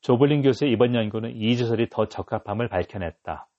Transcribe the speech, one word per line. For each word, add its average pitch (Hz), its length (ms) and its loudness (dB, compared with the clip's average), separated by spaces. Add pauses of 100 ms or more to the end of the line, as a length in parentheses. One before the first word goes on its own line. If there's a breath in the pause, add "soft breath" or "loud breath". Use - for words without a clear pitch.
조블린 143 420 4
교수의 135 300 2
이번 120 220 2
연구는 113 420 -4
이주설이 117 540 0
더 107 160 -2
적합함을 107 640 -6
밝혀냈다. 90 800 -6 (100)